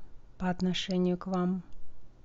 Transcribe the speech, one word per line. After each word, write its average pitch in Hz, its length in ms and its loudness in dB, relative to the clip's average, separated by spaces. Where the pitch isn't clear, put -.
по 185 120 0
отношению 180 680 2
к 175 100 -8
вам. 180 360 2